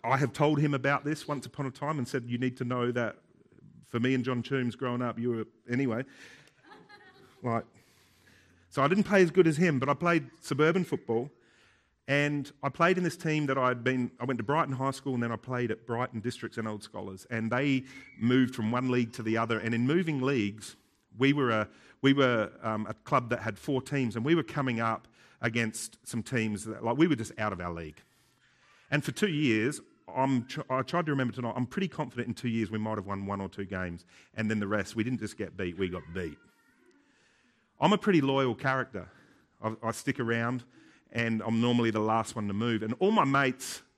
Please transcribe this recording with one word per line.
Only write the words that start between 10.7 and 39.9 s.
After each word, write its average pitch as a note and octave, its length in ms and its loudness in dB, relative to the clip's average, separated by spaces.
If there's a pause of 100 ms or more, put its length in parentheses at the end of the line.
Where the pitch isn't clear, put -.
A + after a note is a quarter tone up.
football, B2 460 -2 (800)
and C#3+ 440 0 (120)
I C#3 60 -2
played F3 280 4
in F3+ 60 0
this E3 120 0
team D#3 300 0
that C3+ 140 2
I B2+ 80 4
had B2 160 0
been, B2+ 360 0
I B2 60 -4
went B2+ 140 -2
to A2+ 40 -6
Brighton C#3+ 300 0
High C3 180 -2
School, C3+ 220 -6
and A#2+ 80 0
then A#2 100 -2
I A2+ 60 -4
played B2 320 -4
at A2 160 -6
Brighton A#2+ 340 -4
Districts A#2 380 -8
and A2 100 -6
Old G#2+ 160 -8
Scholars, G2 460 -12
and A2+ 220 -2
they C3 320 2 (360)
moved B2+ 360 4
from A2 160 -2
one B2+ 180 0
league B2 240 0
to A#2 100 -10
the A2 140 0
other, A2+ 220 0
and A2+ 140 -2
in A#2 120 2
moving D#3+ 360 0
leagues, A2 560 -2 (400)
we C3+ 140 4
were C#3 200 2
a, G#2+ 180 0 (320)
we C#3 100 8
were, B2 400 4 (120)
um, G#2+ 260 -2
a A2 60 -8
club A#2+ 340 -2
that A#2 120 -2
had G#2 160 -6
four C3+ 260 -2
teams, C3 320 -2
and A#2 100 -4
we D#3+ 100 4
were D#3+ 80 0
coming C3 360 -2
up A2+ 280 -2 (340)
against A2+ 680 -4
some A#2 160 -6
teams A2 420 -2
that, A2 180 -10
like, A#2+ 140 0
we D#3+ 100 6
were D#3 80 2
just A2 220 -8
out G#2+ 160 -2
of F2+ 80 -8
our F2 100 -6
league. E2 300 -10 (880)
And C#3+ 120 0
for - 80 -2
two G#3 180 0
years, C#3+ 500 2 (340)
I'm C3 320 2
tr-, - 240 -10
I C3 120 0
tried E3+ 240 -2
to D3+ 60 0
remember C3 220 0
tonight, A#2+ 220 -4
I'm B2 100 0
pretty F#3+ 220 -2
confident B2 400 -6
in A#2 60 -6
two - 160 -4
years A2+ 200 0
we G#2+ 80 -4
might G#2+ 200 -2
have G2 80 -6
won G2 200 -6
one G2 160 -2
or F#2+ 80 -6
two G2+ 160 -8
games, F2+ 400 -6 (300)
and A2 160 -2
then G#2+ 80 0
the G#2 80 -2
rest, G2+ 280 -2
we A2 80 0
didn't A#2+ 180 -2
just G#2+ 160 -8
get F#2 200 -8
beat, F2+ 200 -4
we F#2+ 100 0
got F2 160 -6 (100)
beat. E2+ 240 -6 (1400)
I'm E3+ 140 6
a G#3 40 4
pretty F#3+ 240 4
loyal C3+ 320 2
character. C3 540 -4 (560)
I, A2 180 -2
I A2+ 100 -2